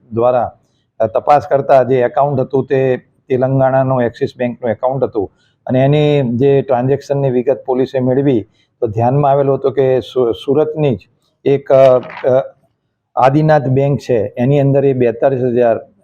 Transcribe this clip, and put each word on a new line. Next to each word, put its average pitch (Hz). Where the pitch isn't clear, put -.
દ્વારા, 117
અ, 113
તપાસ 135
કરતા 135
જે 127
એકાઉન્ટ 135
હતું 127
તે 131
તેલંગાણાનું 131
એક્સિસ 120
બેંકનું 120
એકાઉન્ટ 127
હતું 104
અને 131
એની 147
જે 139
ટ્રાન્ઝેક્શનની 135
વિગત 127
પોલીસે 127
મેળવી 127
તો 123
ધ્યાનમાં 123
આવેલો 139
હતો 135
કે 131
સુ-, 120
સુરતની 151
જ -
એક, 139
અ, 131
અ, 127
આદિનાથ 147
બેંક 135
છે 110
એની 139
અંદર 139
એ 139
બેતાલીસ 123
હજાર, 120